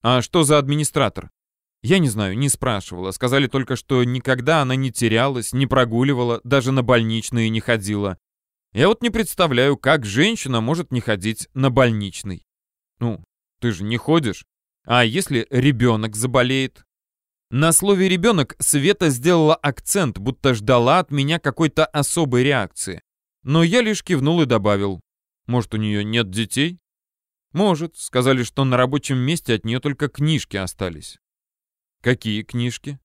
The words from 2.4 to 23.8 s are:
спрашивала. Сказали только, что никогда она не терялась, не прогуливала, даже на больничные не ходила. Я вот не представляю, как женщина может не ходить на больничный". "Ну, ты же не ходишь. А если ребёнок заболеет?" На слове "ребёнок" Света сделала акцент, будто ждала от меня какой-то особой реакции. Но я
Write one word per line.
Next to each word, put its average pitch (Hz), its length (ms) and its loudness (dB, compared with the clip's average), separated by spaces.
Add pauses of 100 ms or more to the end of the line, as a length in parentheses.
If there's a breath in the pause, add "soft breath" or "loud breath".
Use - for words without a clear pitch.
спрашивала. 95 640 -4
Сказали 127 380 0
только, 131 280 -4
что 127 280 0
никогда 127 580 0
она 131 140 -2
не 131 140 -2
терялась, 120 640 -2
не 131 140 0
прогуливала, 123 800 0
даже 131 280 2
на 131 100 2
больничные 113 680 0
не 113 100 -2
ходила. 101 580 -2 (540)
Я 139 160 4
вот 226 140 0
не 240 80 0
представляю, 143 640 2
как 135 300 0
женщина 131 540 0
может 156 320 -4
не 123 80 0
ходить 107 540 -4
на 131 160 2
больничный". 104 760 -2 (540)
"Ну, 113 220 -6 (380)
ты 120 120 -2
же 92 120 -8
не 113 120 -4
ходишь. 147 500 -2 (380)
А 120 200 2
если 120 460 -2
ребёнок 117 680 2
заболеет?" 127 680 -2 (680)
На 156 220 2
слове 190 360 2
"ребёнок" 180 520 0
Света 156 500 2
сделала 156 440 2
акцент, 147 640 -2
будто 123 360 0
ждала 123 460 2
от - 100 -8
меня 143 280 -2
какой-то 156 460 0
особой 139 600 0
реакции. 104 580 -4 (400)
Но 160 200 2
я 202 200 2